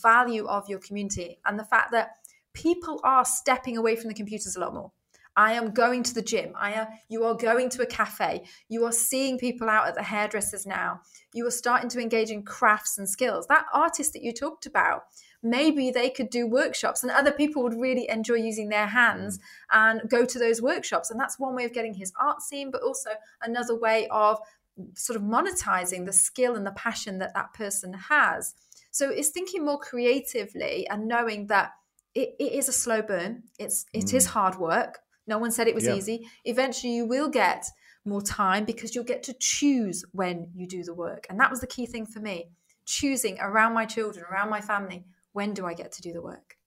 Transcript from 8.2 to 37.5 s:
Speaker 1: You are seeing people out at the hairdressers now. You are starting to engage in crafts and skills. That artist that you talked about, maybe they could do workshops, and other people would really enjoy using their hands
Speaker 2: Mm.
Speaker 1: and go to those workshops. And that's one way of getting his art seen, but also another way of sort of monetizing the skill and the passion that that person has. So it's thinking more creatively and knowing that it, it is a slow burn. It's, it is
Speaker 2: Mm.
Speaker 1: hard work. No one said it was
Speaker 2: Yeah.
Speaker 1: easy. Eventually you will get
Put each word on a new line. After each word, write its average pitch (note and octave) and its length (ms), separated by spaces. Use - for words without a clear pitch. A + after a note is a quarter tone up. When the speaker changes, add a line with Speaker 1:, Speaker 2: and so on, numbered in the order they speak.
Speaker 1:
You A#3 160
are A#3 80
seeing C4 460
people A#3+ 300
out G#3+ 200
at E3+ 60
the - 80
hairdressers G#3 640
now. F3+ 340
You A#3 140
are A#3+ 40
starting A#3+ 380
to B3 120
engage A3+ 300
in G#3 140
crafts - 540
and G3 100
skills. A3+ 380
That D4+ 260
artist D#4 400
that - 100
you A#3 100
talked D4 340
about, F3 380
maybe C4 480
they B3 200
could B3+ 200
do A#3+ 160
workshops, A#3+ 560
and B3 80
other C#4 220
people D4 320
would A3+ 160
really B3+ 280
enjoy A3+ 260
using A3 340
their G#3+ 180
hands G3+ 520
Speaker 2:
Mm. - 40
Speaker 1:
and A3 380
go B3 160
to B3 120
those A3+ 240
workshops. A#3 480
And A3 80
that's - 220
one C4 160
way B3 80
of A#3 80
getting A3+ 220
his F#3+ 260
art C#4+ 220
seen, C#4 280
but B3+ 120
also B3+ 280
another A#3 360
way A3+ 340
of G#3+ 280
sort - 240
of G3+ 40
monetizing G3 840
the G3 60
skill A#3+ 440
and G3+ 100
the G3 60
passion G3+ 460
that F#3 160
that - 180
person G3 420
has. G3 600
So C#4 200
it's D4 180
thinking F#4 360
more C#4+ 140
creatively A#3+ 1120
and G#3+ 180
knowing A3+ 420
that G3 240
it, - 240
it C4+ 140
is C#4 160
a B3+ 40
slow A3 300
burn. G#3 420
It's, - 340
it G3+ 200
is C4 140
Speaker 2:
Mm. - 40
Speaker 1:
hard F#3+ 260
work. F3 420
No G#3+ 120
one A#3 120
said A3+ 180
it A3+ 60
was A3 100
Speaker 2:
Yeah. A#3+ 100
Speaker 1:
easy. A3 340
Eventually B3 500
you A#3 120
will C4+ 220
get G#3+ 380